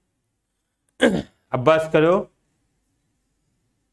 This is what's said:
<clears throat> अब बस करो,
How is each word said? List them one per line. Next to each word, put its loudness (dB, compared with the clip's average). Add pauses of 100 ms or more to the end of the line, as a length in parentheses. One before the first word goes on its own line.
(1000)
<clears throat> 0 (300)
अब -4
बस 0
करो, 2 (1800)